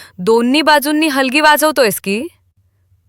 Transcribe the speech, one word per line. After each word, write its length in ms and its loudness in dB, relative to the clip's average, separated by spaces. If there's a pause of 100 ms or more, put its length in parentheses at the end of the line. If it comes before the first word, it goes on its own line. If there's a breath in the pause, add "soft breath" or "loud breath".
(180 loud breath)
दोन्ही 440 0
बाजूंनी 460 2
हलगी 320 -2
वाजवतोयस 600 0
की?" 260 -6 (800)